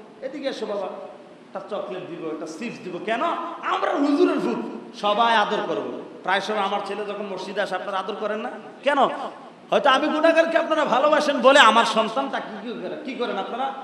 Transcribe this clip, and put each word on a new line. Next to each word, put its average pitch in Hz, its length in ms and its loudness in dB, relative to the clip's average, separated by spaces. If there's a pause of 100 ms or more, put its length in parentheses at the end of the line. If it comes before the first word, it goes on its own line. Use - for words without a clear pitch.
(260)
"এদিকে 262 220 -8
এসো 220 180 -6
বাবা, 196 200 -4 (680)
একটা 190 60 -10 (100)
চকলেট 185 400 -8
দিব, 160 180 -10
একটা 156 180 -8 (120)
চিপস 220 260 -10
দিব।" 175 200 -8
কেন? 233 180 -2 (400)
আমরা 359 280 -2 (100)
হুজুরের 285 380 4
ফুত, 208 180 -2 (440)
সবাই 226 360 4
আদর 208 300 2
করবো। 139 360 -4 (200)
প্রায় 190 180 2
সময় 214 200 -2
আমার 202 260 0
ছেলে 202 200 -6
যখন 202 180 -6 (100)
মসজিদে 196 260 -6
আসে, 185 140 -2
আপনারা 190 240 -4
আদর 202 220 -4
করেন 214 180 -4
না? 233 120 -8 (340)
কেন? 285 140 2 (720)
হয়তো 240 200 4
আমি 269 180 4
গুনাহগারকে 320 500 4
আপনারা 311 260 0
ভালোবাসেন 277 560 4
বলে 269 180 8
আমার 226 260 8
সন্তানটা 226 560 -2
কি, 214 280 -10
কি 202 120 -8
করে, - 240 -10
কি 254 100 -8
করেন 202 240 -4
আপনারা? 233 340 -4 (120)